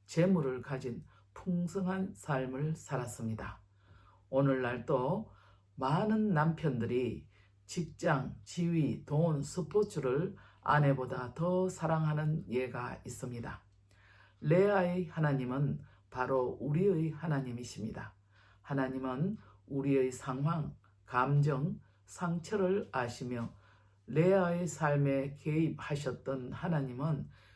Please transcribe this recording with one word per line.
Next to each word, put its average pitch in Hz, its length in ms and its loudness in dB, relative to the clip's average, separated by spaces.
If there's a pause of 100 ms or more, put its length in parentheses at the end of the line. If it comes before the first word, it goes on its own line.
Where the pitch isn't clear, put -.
재물을 151 560 2
가진 127 420 -8 (300)
풍성한 185 800 -2
삶을 131 600 -2
살았습니다. 113 840 -6 (720)
오늘날 127 560 2
또 151 440 0 (460)
많은 208 580 2
남편들이 127 920 0 (400)
직장, 156 680 -2 (100)
지위, 165 600 0
돈, 151 380 2
스포츠를 160 920 -2 (280)
아내보다 127 720 2
더 180 340 0
사랑하는 156 800 0
예가 123 580 -4
있습니다. 120 560 -10 (800)
레아의 180 680 4
하나님은 139 720 0 (300)
바로 127 500 0
우리의 160 520 2
하나님이십니다. 123 1000 -6 (480)
하나님은 135 760 -2 (280)
우리의 135 440 2
상황, 143 640 -2 (300)
감정, 143 720 2 (280)
상처를 185 840 0
아시며 120 640 -4 (560)
레아의 175 580 4
삶에 143 680 2
개입하셨던 139 1160 -2
하나님은 143 760 -2 (280)